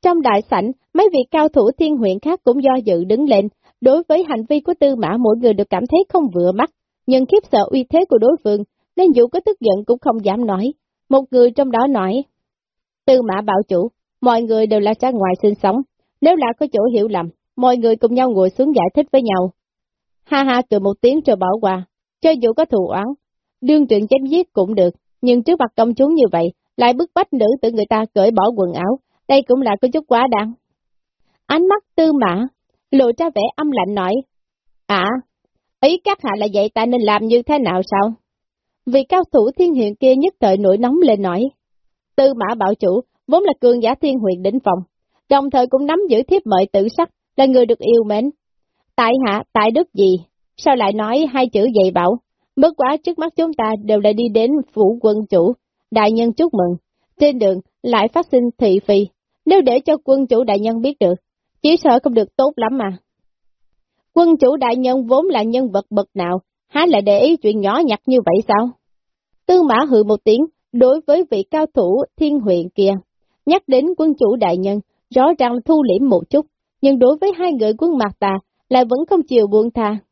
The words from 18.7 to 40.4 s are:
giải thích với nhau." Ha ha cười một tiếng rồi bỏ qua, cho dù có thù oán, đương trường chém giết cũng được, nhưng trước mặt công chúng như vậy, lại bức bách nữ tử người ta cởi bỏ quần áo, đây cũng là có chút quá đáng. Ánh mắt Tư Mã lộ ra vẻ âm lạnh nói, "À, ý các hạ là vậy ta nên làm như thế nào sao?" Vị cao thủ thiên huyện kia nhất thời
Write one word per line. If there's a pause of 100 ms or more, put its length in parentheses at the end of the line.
giải
thích
với
nhau." (720)
Ha
ha
cười
một
tiếng
rồi
bỏ (140)
qua, (360)
cho
dù
có
thù
oán, (560)
đương
trường
chém
giết
cũng
được, (280)
nhưng
trước
mặt
công
chúng
như
vậy, (240)
lại
bức
bách
nữ (160)
tử
người
ta
cởi
bỏ
quần
áo, (280)
đây
cũng
là (100)
có
chút
quá (100)
đáng. (920)
Ánh
mắt (120)
Tư
Mã (460)
lộ
ra
vẻ (140)
âm
lạnh
nói, (760)
"À, (760)
ý
các
hạ
là
vậy
ta
nên
làm
như
thế
nào (100)
sao?" (720)
Vị
cao (100)
thủ
thiên
huyện
kia
nhất
thời